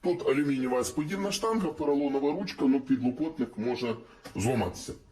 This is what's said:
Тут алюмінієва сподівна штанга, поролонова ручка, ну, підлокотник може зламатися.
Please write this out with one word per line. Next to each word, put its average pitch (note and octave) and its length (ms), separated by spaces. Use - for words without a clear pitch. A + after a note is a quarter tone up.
Тут F3 260
алюмінієва C3 560
сподівна G3 480
штанга, A3 380
поролонова C#3+ 600
ручка, F3 340
ну, C3+ 160
підлокотник C3+ 760
може A#2+ 380
зламатися. G#2+ 580